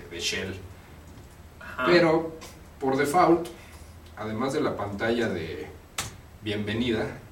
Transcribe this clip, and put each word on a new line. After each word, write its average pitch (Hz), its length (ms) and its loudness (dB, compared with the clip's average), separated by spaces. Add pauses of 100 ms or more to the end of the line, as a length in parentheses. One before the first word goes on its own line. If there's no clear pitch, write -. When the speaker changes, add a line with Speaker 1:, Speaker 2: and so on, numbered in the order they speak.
(140)
Speaker 1:
de 85 60 -8
shell. 95 340 -4 (1040)
Speaker 2:
Ajá. - 260 -6
Speaker 1:
Pero, 165 460 6 (460)
por 135 180 0
default, 170 520 4 (680)
además 110 360 -2
de 151 80 0
la 117 160 0
pantalla 113 520 0
de 85 380 -4 (760)
bienvenida, 104 640 0 (260)